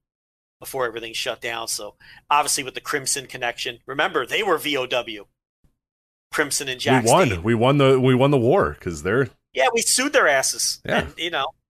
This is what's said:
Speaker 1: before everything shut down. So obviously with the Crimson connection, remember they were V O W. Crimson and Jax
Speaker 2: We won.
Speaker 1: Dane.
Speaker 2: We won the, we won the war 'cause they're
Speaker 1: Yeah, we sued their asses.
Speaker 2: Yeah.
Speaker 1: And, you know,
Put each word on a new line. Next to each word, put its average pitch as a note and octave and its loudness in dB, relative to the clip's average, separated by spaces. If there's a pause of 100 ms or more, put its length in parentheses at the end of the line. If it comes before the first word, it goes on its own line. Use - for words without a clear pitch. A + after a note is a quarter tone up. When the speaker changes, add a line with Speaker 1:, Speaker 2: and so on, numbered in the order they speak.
(580)
Speaker 1:
before C3 -4
everything A2+ -8
shut A2+ -6
down. A#2 -8
So G#2 -8 (340)
obviously D3 0
with B2+ -10
the - -10
Crimson C3+ -4
connection, B2 -8
remember D3 -2
they D#3+ -4
were F3+ 0
V D3 -2
O B2+ -2
W. A#2 -4 (1040)
Crimson C#3+ -4
and B2+ -6
Jax C3 2
Speaker 2:
We A#2+ 6
won. F3 6
Speaker 1:
Dane. E2+ -2
Speaker 2:
We A#2 2
won B2+ 4
the, C3+ 6
we B2+ 4
won C3+ 4
the C#3+ 4
war A#2 2
'cause D#2+ -8
they're A2 0 (240)
Speaker 1:
Yeah, F3+ 2
we A3+ 0
sued C#4 0
their G#3 6
asses. - 0
Speaker 2:
Yeah. - 0
Speaker 1:
And, - -8
you E3 -6
know, C#3+ -4 (220)